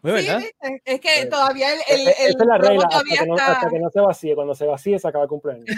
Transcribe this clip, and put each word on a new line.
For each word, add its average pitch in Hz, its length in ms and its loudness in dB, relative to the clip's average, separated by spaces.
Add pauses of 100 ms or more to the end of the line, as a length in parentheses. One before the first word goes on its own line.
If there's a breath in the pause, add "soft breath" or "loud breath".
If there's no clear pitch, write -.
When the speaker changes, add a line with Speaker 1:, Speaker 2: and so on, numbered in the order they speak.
Speaker 1:
¿De 196 180 0
Speaker 2:
Sí, - 60 -2
Speaker 1:
verdad? 196 120 0
Speaker 2:
¿viste? 269 460 -10
Es 269 160 -4
que 311 220 0
Speaker 3:
Eh, 262 40 -4
Speaker 2:
todavía 269 460 0
el, 320 160 -4
el, 269 180 0
Speaker 3:
e-, 262 40 4
e-, - 20 6
esa 269 140 0
Speaker 2:
el - 40 4
Speaker 3:
es - 160 2
la 233 120 4
Speaker 2:
globo 190 100 4
Speaker 3:
regla, 196 160 4
hasta 170 60 2
Speaker 2:
todavía 165 300 0
Speaker 3:
que 160 60 0
no, 165 100 -2
Speaker 2:
está 180 160 2
Speaker 3:
hasta 180 180 0
que 165 100 -2
no 165 100 -4
se 202 100 0
vacíe, 165 360 0
cuando 143 180 -4
se 147 120 -6
vacíe 151 340 -2
se 185 80 -4
acaba 147 160 -2
el 139 40 -6
cumpleaños. 139 500 -8